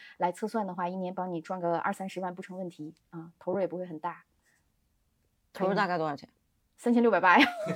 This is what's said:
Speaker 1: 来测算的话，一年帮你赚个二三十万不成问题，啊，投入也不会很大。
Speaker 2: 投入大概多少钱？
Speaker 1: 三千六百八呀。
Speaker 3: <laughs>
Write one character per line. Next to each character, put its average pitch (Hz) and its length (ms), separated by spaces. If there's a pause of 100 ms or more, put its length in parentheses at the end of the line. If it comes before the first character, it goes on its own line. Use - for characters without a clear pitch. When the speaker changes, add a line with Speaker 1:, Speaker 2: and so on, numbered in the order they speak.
(180)
Speaker 1:
来 180 140
测 214 160
算 208 200
的 175 80
话， 180 120
一 185 80
年 185 160
帮 185 220
你 165 80
赚 185 180
个 170 200
二 - 120
三 190 160
十 185 140
万 180 140
不 190 80
成 180 160
问 180 100
题， 156 240 (160)
啊， 170 300
投 180 140
入 202 60
也 185 60
不 160 100
会 180 120
很 160 100
大。 165 260 (1300)
Speaker 2:
投 190 160
入 202 60
大 196 140
概 175 100
多 160 100
少 143 80
钱？ - 140 (480)
Speaker 1:
三 240 160
千 233 80
六 233 80
百 185 100
八 180 200
呀。 - 100
Speaker 3:
<laughs> - 80 (180)